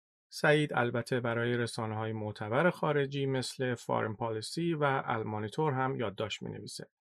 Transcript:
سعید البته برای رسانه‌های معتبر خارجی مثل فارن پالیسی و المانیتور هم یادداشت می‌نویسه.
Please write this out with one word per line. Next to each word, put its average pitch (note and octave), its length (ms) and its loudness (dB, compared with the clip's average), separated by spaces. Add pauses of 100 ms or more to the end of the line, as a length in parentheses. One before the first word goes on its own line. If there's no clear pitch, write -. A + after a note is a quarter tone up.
(280)
سعید D3+ 460 4
البته A#2+ 460 2
برای A#2 360 2
رسانه‌های A2 560 -2
معتبر A2 580 0
خارجی C#3 560 0
مثل B2+ 480 0
فارن A2+ 400 -2
پالیسی A#2 600 -2
و C#3 300 2
المانیتور A2 680 0
هم C3 240 0
یادداشت A2 460 -4
می‌نویسه. G#2+ 440 -8 (240)